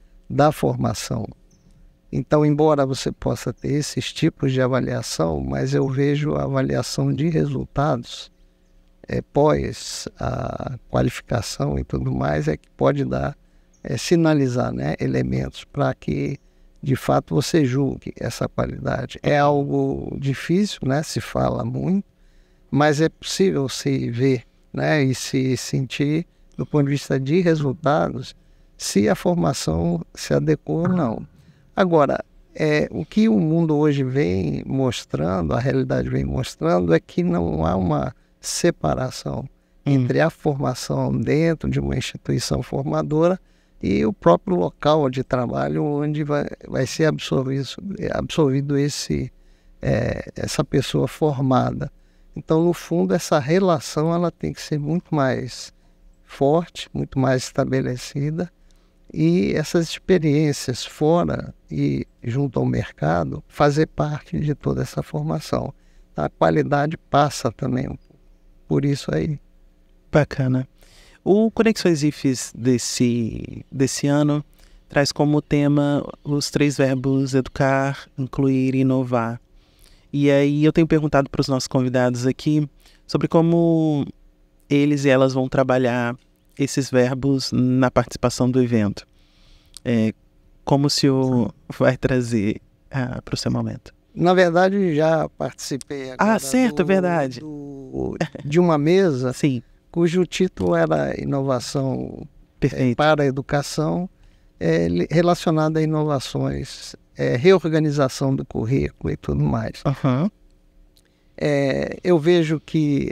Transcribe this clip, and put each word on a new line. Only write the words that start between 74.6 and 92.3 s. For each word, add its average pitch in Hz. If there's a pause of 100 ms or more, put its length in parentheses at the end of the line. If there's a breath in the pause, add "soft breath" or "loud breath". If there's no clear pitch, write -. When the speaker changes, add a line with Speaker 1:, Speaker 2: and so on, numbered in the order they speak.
Speaker 2:
traz 143
como 147
tema 143 (180)
os 147
três 143
verbos 135
educar, 135
incluir 131
e 131
inovar. 123 (720 soft breath)
E 143
aí 143
eu 156
tenho 165
perguntado 147
pros -
nossos 131
convidados 123
aqui 151 (380 soft breath)
sobre 151
como 165 (640)
eles 143
e 143
elas 131
vão 131
trabalhar 127 (420)
esses 139
verbos 131
na 127
participação 123
do 127
evento. 110 (800 soft breath)
É, 113 (520)
como 143
o -
senhor 131 (240)
vai 127
trazer, 120 (320)